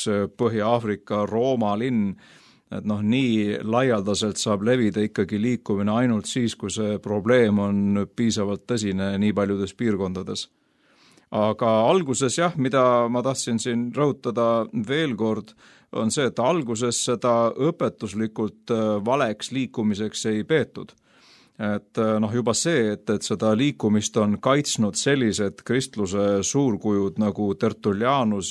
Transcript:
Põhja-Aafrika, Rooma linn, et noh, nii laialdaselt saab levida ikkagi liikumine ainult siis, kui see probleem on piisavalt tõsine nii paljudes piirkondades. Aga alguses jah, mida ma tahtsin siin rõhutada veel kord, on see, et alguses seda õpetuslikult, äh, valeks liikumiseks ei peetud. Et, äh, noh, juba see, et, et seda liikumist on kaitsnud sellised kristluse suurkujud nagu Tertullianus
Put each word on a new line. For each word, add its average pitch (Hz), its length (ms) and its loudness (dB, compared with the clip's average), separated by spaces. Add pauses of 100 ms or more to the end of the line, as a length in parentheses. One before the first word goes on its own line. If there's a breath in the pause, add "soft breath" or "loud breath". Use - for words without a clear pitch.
(400)
Põhja-Aafrika, 107 880 0
Rooma 113 480 0
linn, 110 380 0 (600 soft breath)
et 98 140 -8
noh, 104 160 -2
nii 110 580 0
laialdaselt 107 760 0
saab 104 260 0
levida 110 380 2
ikkagi 104 340 -2
liikumine 107 560 0
ainult 117 320 0
siis, 120 320 -2
kui 98 140 -8
see 104 260 -2
probleem 104 640 4
on 101 380 2 (160)
piisavalt 107 500 -2
tõsine 98 540 -2
nii 104 160 2
paljudes 101 420 -2
piirkondades. 95 720 -2 (840 soft breath)
Aga 110 360 2 (200)
alguses 135 480 0
jah, 170 180 0
mida 127 540 4
ma 123 120 -2
tahtsin 123 400 -2
siin 120 320 -2
rõhutada 117 720 0 (220)
veel 143 300 -2
kord, 110 340 -2 (420 soft breath)
on 113 160 0
see, 139 200 0
et - 120 -4
alguses 123 640 0
seda 117 460 2
õpetuslikult, 110 1200 -4
äh, 110 80 0 (220)
valeks 120 500 -2
liikumiseks 107 800 -2
ei 107 100 -2
peetud. 120 480 -2 (640 soft breath)
Et, 104 480 -4
äh, 110 160 2
noh, 110 160 0
juba 117 240 0
see, 120 380 2
et, - 140 -12
et 101 120 0
seda 107 320 0
liikumist 113 640 2
on 104 240 2
kaitsnud 131 560 0
sellised 107 640 0
kristluse 101 800 0
suurkujud 104 800 0
nagu 104 320 0
Tertullianus 110 960 0